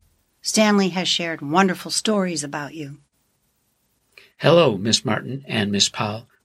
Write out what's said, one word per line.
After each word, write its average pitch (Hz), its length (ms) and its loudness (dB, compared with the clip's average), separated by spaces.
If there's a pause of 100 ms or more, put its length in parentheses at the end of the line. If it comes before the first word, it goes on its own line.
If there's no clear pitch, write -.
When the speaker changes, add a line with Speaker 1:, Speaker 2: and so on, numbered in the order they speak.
(420)
Speaker 1:
Stanley 208 480 2
has 170 180 -2
shared 165 340 -4
wonderful 175 480 0
stories 180 540 -2
about 143 320 -10
you." 147 240 -12 (1400)
Speaker 2:
"Hello, 143 400 6
Miss 104 280 0
Martin 127 420 -6
and 101 240 -2
Miss 101 160 2
Powell. 110 400 -6 (180)